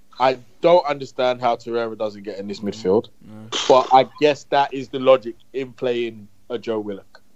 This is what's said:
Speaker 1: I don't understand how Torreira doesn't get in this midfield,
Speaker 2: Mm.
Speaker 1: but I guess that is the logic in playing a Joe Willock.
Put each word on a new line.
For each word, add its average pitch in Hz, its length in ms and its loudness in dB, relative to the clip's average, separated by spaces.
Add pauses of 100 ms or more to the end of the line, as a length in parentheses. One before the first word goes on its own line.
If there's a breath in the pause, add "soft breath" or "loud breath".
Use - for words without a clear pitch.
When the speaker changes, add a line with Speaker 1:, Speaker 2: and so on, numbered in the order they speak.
(200)
Speaker 1:
I 127 180 2 (220)
don't 170 260 4
understand 127 540 -4
how 123 160 0
Torreira 117 400 -6
doesn't 104 280 -8
get 98 140 -10
in 101 100 -10
this 101 120 -10
midfield, 101 480 0 (200)
Speaker 2:
Mm. 110 400 -8
Speaker 1:
but 131 240 6
I 131 160 6 (120)
guess 147 240 0
that 139 300 -2
is 135 140 -8
the 139 100 -8
logic 131 380 2 (160)
in 127 200 -8
playing 117 540 -6 (240)
a 120 80 -6
Joe 110 220 -4
Willock. 101 400 -12 (140)